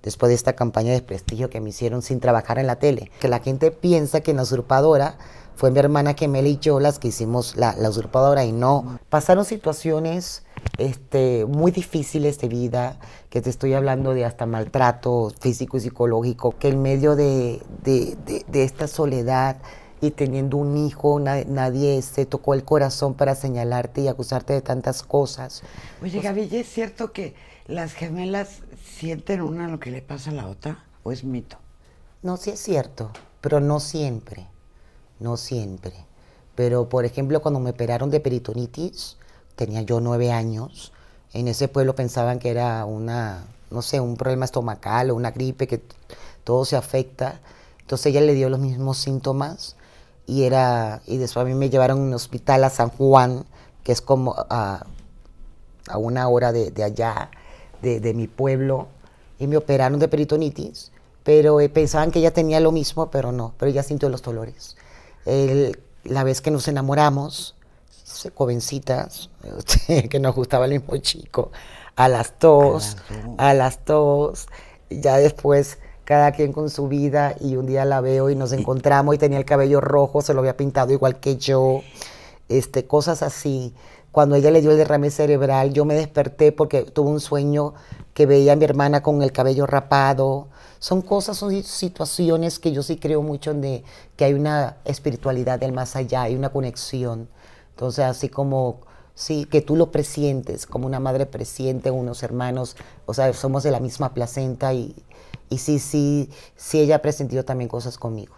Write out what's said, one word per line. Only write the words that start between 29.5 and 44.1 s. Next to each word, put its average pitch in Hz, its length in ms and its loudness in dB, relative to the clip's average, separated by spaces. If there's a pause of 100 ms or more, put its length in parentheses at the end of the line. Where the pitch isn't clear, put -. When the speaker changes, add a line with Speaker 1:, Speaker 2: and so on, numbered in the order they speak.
Speaker 2:
lo 160 120 -8
que 123 100 -12
le 131 140 -12
pasa 143 260 -12
a 151 40 -8
la 120 160 -8
otra? 147 360 -12 (160)
¿O 113 100 -8
es 131 120 -10
mito? 127 340 -10 (640)
Speaker 1:
No, 180 160 -6
sí 202 140 -8
es 208 80 -12
cierto, 131 500 -4 (320)
pero 147 180 2
no 147 200 0
siempre, 135 680 -8 (720)
no 117 180 -6
siempre. 95 560 -10 (600)
Pero, 123 340 0
por 123 160 0
ejemplo, 135 360 -2
cuando 147 180 -2
me 123 120 -4
operaron 120 380 -4
de 147 100 2
peritonitis, 123 960 -6 (380)
tenía 110 260 -4
yo 117 180 -2
nueve 120 320 0
años, 113 640 -6 (400)
en 120 140 -4
ese 127 200 -2
pueblo 131 280 0
pensaban 123 440 -2
que 120 120 -4
era 117 340 -2
una, 110 600 -8 (240)
no 123 120 -8
sé, - 180 -2
un 120 160 -4